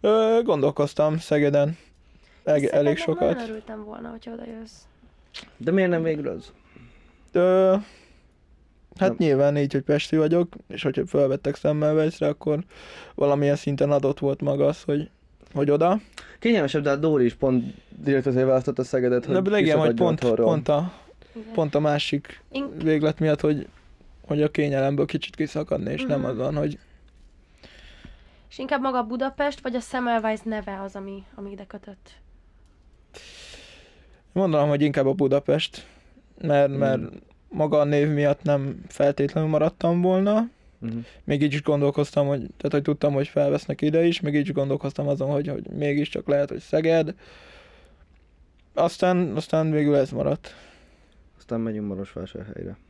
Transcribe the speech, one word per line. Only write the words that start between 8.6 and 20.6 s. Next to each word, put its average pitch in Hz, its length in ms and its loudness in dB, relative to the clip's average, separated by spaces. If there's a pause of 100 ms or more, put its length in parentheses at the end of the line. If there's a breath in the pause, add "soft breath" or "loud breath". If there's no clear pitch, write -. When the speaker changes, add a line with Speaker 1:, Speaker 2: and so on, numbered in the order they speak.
Speaker 1:
hát 190 120 2
Speaker 3:
Nem. - 80 -4
Speaker 1:
nyilván 143 400 4
így, 143 160 0
hogy 139 80 0
pesti 147 360 0
vagyok, 165 360 2 (140)
és - 160 -12
hogyha 143 220 -2
felvettek 143 500 0
Semmelweisre, 151 720 0
akkor 151 320 -2 (560 loud breath)
valamilyen 143 400 2
szinten 143 360 -2
adott 143 280 0
volt 139 220 -2
maga 139 240 0
az, 147 180 -2
hogy, 147 260 -4 (440)
hogy 143 180 0
oda. 170 280 2 (400 loud breath)
Speaker 3:
Kényelmesebb, 160 440 2
de 143 60 0
hát 139 100 0
Dóri 147 260 4
is 117 80 2
pont 127 300 2 (260)
direkt 139 360 0
azért 131 200 2
választotta 131 380 0
Szegedet, 123 440 0
Speaker 1:
De - 60 -2
Speaker 3:
hogy 185 140 2
Speaker 1:
igen, 208 60 0
hogy 202 100 4
Speaker 3:
kiszakadjon 156 320 2
Speaker 1:
pont, 165 280 0
Speaker 3:
otthonról. 117 220 2
Speaker 1:
pont 151 220 2